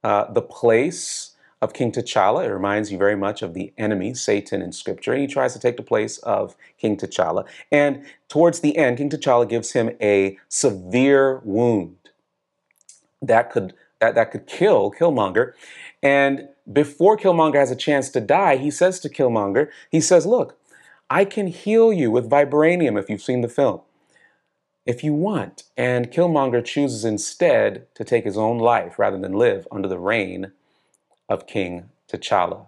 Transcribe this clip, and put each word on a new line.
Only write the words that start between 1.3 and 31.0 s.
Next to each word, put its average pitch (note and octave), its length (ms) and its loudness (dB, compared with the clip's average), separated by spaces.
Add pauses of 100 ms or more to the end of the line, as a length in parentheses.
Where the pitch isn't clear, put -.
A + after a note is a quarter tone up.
of B2 100 -4
King A#2+ 220 -4
T'Challa. A#2 520 0
It A2 60 -4
reminds G2+ 400 -4
you F#2+ 60 -8
very G2+ 180 2
much G2 260 -4
of F2 120 -8
the F#2 240 -10
enemy, G#2+ 360 -4
Satan, G2+ 480 -4
in F2 120 -10
Scripture, - 400 -8
and C#3 80 -2
he C#3 60 -4
tries C3 260 -2
to A#2 60 -16
take B2 180 -2
the G#2 60 -12
place A2 340 -4
of G#2 400 -4 (200)
King G#2 200 -2
T'Challa. F2+ 480 -4 (260)
And C#3+ 320 0 (240)
towards E3 320 2
the D3 180 0
end, B2+ 200 2
King C#3+ 120 -4
T'Challa B2 380 2
gives A2+ 240 -4
him A#2 300 -2
a G2 360 2 (120)
severe C3 960 2
wound G#2+ 500 0 (1300)
that A2+ 280 2
could, F#2+ 240 -4 (280)
that, A2+ 140 2
that A2+ 160 0
could - 140 -12
kill C3+ 460 2
Killmonger. B2 640 0 (480)
And C#3 480 2 (200)
before D3+ 460 2
Killmonger E3+ 400 2
has C#3 160 2
a B2 60 -4
chance C#3 320 -2
to C3 100 -2
die, D3 380 2
he C#3 120 -4
says F3+ 300 0
to D3 100 -10
Killmonger, A2+ 600 0 (200)
he E3 120 2
says, F3 240 4
"Look, G#3+ 340 0 (500)
I E3 140 2
can G3 240 -4
heal A3 460 2
you C3+ 180 0
with A#2 180 0
vibranium," D3 680 2
if - 100 -8
you've G#2 120 -6
seen B2+ 180 -2
the A#2 80 -2
film, A#2 320 0 (1040)
"if B2 160 -4
you D3+ 120 -2
want." D#3+ 500 -4 (140)
And B2 340 -2
Killmonger C3+ 540 0
chooses A#2+ 400 -2
instead G#2+ 800 0 (100)
to - 80 -10
take A2+ 220 0
his G2+ 120 -4
own A2 200 0
life A2+ 420 0
rather G2 180 0
than F#2 140 -8
live G2+ 400 0
under G2 160 -6
the F#2+ 100 -6
reign F#2 540 -4 (800)